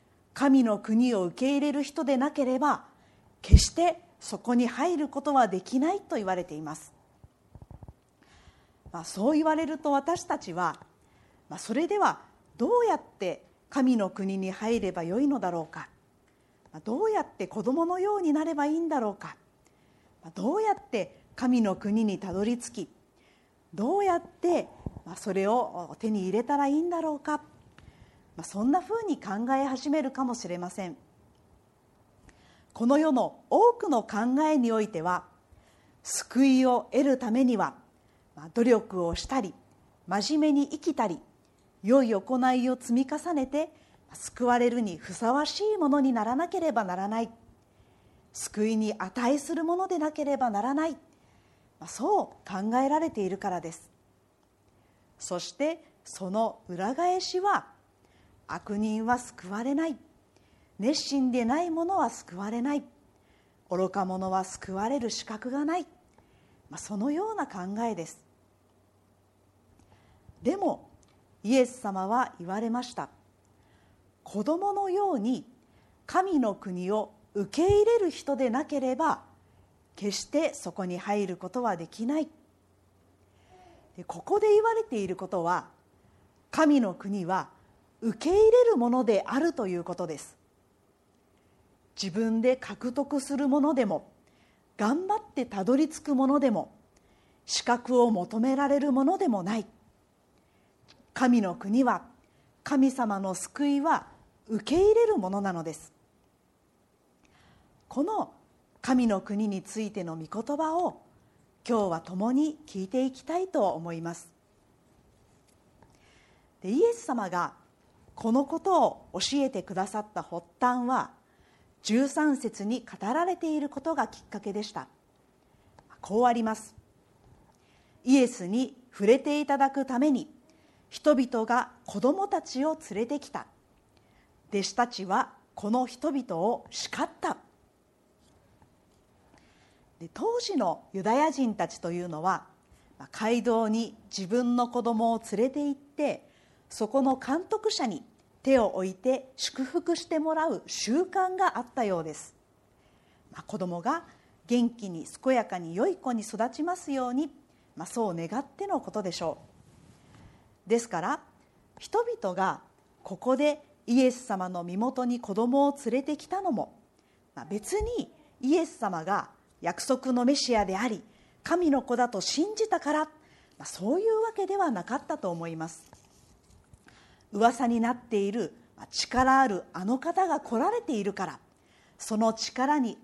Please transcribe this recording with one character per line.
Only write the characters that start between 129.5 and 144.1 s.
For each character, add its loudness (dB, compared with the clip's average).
だ 4
く -2
た -2
め 4
に、 0
人 4
々 0
が 0
子 -8
供 2
た 0
ち -4
を -2
連 -4
れ -4
て -4
き -20
た。 -12
弟 -2
子 -6
た 2
ち -10
は 0
こ -6
の 2
人 -4
々 -4
を -2
叱 -8
っ -4
た。」 -4
で、 -14
当 -2
時 -2
の 0
ユ -6
ダ 2
ヤ 4
人 0
た -2
ち -14
と -6
い -4
う -6
の -8
は、 0
ま -18
あ、 -20
街 0
道 2
に -2
自 -8